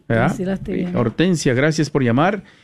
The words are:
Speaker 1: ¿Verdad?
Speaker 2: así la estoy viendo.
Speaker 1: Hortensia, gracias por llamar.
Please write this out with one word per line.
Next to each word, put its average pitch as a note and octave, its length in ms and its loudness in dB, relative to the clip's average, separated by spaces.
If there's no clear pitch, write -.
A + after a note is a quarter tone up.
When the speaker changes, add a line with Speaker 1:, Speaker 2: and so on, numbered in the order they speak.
Speaker 1:
¿Verdad? A#2 180 2
Speaker 2:
así F#3 200 -4
la G3 80 -4
estoy F#3+ 220 -6
viendo. F3+ 220 -4
Speaker 1:
Hortensia, D3 540 0
gracias D3 380 0
por D3 120 0
llamar. D#3 400 2